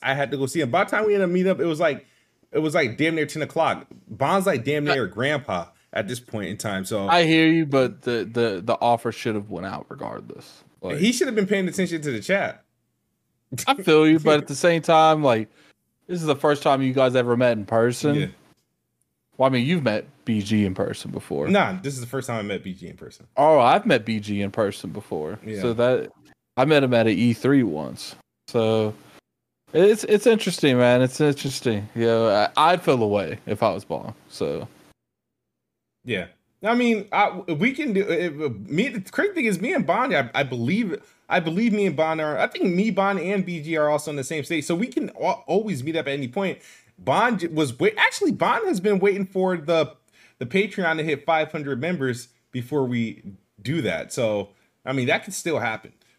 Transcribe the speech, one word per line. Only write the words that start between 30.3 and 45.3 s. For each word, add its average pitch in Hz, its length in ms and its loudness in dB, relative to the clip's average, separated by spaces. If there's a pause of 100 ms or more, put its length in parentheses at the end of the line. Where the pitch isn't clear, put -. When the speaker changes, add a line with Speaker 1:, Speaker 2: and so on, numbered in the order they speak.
Speaker 2:
man. 123 240 6
It's 131 200 0
interesting. 131 760 -2
You 117 120 0
know, 113 220 4
I, 104 280 4
I'd 170 240 4
feel 135 200 2
away 101 440 -2
if 107 180 -4
I 104 80 4
was 98 140 -6
Bond. 67 280 -8 (140)
So. 73 400 -6 (1400)
Speaker 1:
Yeah. 95 220 -4 (380)
I 226 120 2
mean, 233 380 0
I, 202 160 4
we 180 420 -2
can 269 220 -4
do 190 80 2
it. 151 680 -4
Me, 214 200 0
the 220 200 -10
crazy 403 260 -2
thing 269 100 -2
is, 185 160 -2
me 262 100 -4
and 254 140 -2
Bonnie, 202 320 0
I, 123 160 -2
I 139 100 0
believe, 139 580 -4 (280)
I 180 100 2
believe 180 320 0
me 202 140 0
and 160 100 0
Bond 160 240 0
are, 151 180 -2
I 233 100 0
think 359 180 -4
me, 202 260 0
Bond, 196 300 0
and 190 240 -2
B 175 160 -8
G 156 160 -4
are 151 100 2
also 147 240 -2
in 147 60 -6
the 135 80 -6
same 151 180 -6
state. 156 220 -4
So 170 100 -2
we 220 120 -2
can 254 240 -6
al-, - 360 -4